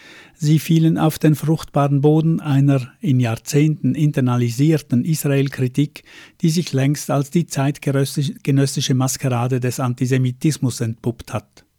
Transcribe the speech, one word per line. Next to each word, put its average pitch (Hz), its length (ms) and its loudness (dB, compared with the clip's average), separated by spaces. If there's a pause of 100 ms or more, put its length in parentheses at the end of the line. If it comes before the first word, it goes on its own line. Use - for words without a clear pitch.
(340)
Sie 151 260 2
fielen 160 380 2
auf 156 220 0
den 151 160 4
fruchtbaren 143 680 0
Boden 160 400 2
einer 139 580 2
in 135 200 0
Jahrzehnten 131 720 0
internalisierten 127 1120 0
Israel-Kritik, 139 1000 -2 (380)
die 165 80 2
sich 165 240 -2
längst 135 380 0
als 139 180 0
die 175 160 0
zeitgenössisch-, 139 960 -2
genössische 139 540 0
Maskerade 127 640 -2
des 123 200 -4
Antisemitismus 127 1040 -2
entpuppt - 500 -6
hat. - 340 -12 (140)